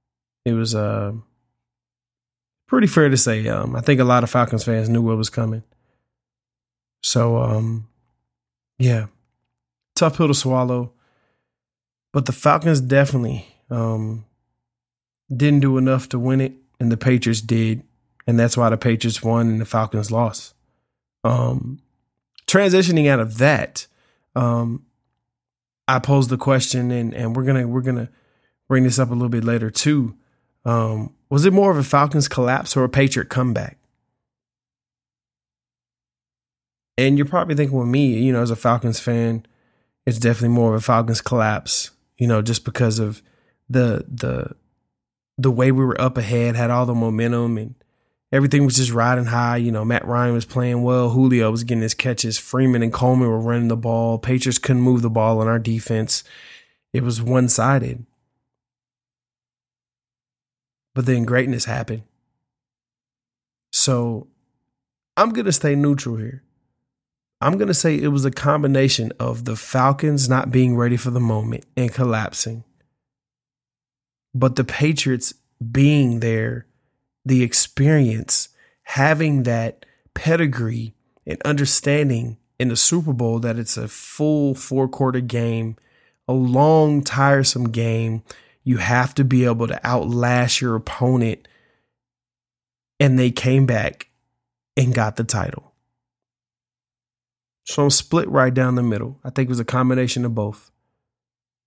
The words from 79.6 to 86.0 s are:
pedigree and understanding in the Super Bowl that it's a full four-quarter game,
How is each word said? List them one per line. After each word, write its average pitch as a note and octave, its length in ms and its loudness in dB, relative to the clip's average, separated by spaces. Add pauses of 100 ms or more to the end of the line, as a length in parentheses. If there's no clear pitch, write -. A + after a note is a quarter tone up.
pedigree A#2 800 -2 (300)
and D#2 200 -10
understanding C#3+ 920 0 (200)
in B2+ 120 0
the A2+ 60 -2
Super D#3 360 2
Bowl A#2 260 0
that A#2 180 -2
it's A#2 200 -6
a A2+ 100 -8
full D3 680 -2
four-quarter C3 640 -2
game, A#2 560 -4 (500)